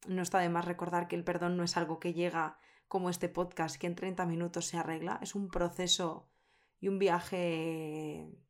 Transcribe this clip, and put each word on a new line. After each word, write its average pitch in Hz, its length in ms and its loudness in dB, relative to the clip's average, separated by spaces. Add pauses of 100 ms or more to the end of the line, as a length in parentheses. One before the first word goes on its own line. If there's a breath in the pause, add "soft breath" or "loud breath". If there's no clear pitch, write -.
no 185 160 0
está 175 160 2
de 175 100 4
más 170 160 2
recordar 175 440 0
que 175 80 0
el 170 80 -4
perdón 175 320 2
no 175 80 2
es 170 120 -2
algo 165 220 0
que 175 160 -2
llega 165 440 0 (280)
como 180 240 0
este 175 180 0
podcast, 175 480 -2
que - 120 -4
en 175 80 -2
treinta 185 300 -2
minutos 170 400 0
se - 120 -4
arregla. 160 440 -2
Es - 120 -6
un 202 140 -2
proceso 175 800 0 (520)
y 185 80 0
un 196 100 2
viaje, 160 1300 0 (220)